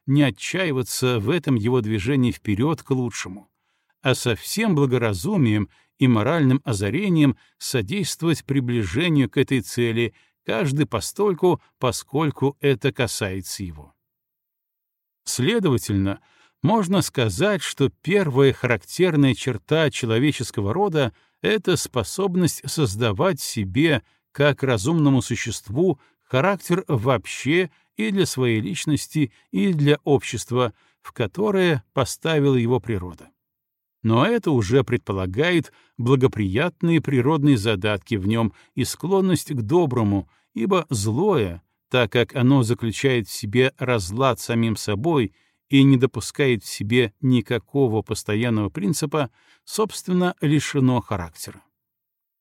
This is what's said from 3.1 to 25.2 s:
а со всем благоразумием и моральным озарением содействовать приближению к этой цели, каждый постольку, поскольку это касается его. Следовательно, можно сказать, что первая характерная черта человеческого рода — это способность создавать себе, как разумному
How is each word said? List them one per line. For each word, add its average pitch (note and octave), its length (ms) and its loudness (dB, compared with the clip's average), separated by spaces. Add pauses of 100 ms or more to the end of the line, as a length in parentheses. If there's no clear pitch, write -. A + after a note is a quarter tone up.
а C3 120 2
со A#2+ 200 -2
всем G#3 400 -2
благоразумием A#2+ 920 0 (300)
и B2+ 100 4
моральным C3 560 2
озарением C#3 720 0 (220)
содействовать C#3 840 -4
приближению B2+ 840 0
к - 80 -6
этой C3+ 240 0
цели, A#2 540 -2 (300)
каждый D#3 420 0
постольку, F3+ 720 -2 (180)
поскольку C#3 800 -2
это C#3 320 0
касается G2 720 -6
его. D2+ 320 -14 (1300)
Следовательно, B2 960 0 (420)
можно G3 400 2
сказать, C#3+ 600 -2
что - 280 -2 (120)
первая C#3+ 500 2
характерная C#3+ 800 0
черта C#3+ 560 -2
человеческого A2+ 800 -2
рода — D#3 400 0 (300)
это F#3 340 0
способность F3+ 920 -2
создавать A#2+ 720 -2
себе, A#2 640 0 (300)
как C#3+ 300 2
разумному C3+ 600 2